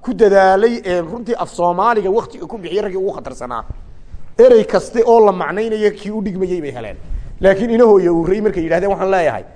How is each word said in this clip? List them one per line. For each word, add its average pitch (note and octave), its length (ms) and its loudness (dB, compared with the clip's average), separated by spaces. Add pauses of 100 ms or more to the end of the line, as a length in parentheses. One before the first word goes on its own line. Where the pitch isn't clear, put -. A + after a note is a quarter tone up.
ku B3+ 120 -6
dadaalay, G3 680 4
een, F3+ 260 -2
runtii A#3 280 -6
af E3+ 120 -6
Soomaaliga F#3+ 600 0
waqtiga - 360 -4
ku A3+ 120 -12
bixiyay F3+ 240 -6
raggii F#3+ 160 -6
ugu F#3+ 160 -4
khatarsanaa. B2 500 -10 (720)
Erey A#3 260 8
kaste G#3 420 -2
oo A#3 200 6
la G3 60 4
macnaynayo G3+ 580 -2
kii - 200 -10
u G#3+ 120 -6
dhigmayay F#3 380 -4
bay C#3+ 120 -8
heleen. A2 240 -12 (440)
Laakiin G3 300 2
ina A#3 140 4
hooyo F#3 320 6
uurey F3 240 0
markay F#3+ 220 -2
yidhahdeen, F3 280 0
waxaan F#3+ 200 -2
leeyahay C#3+ 340 0 (120)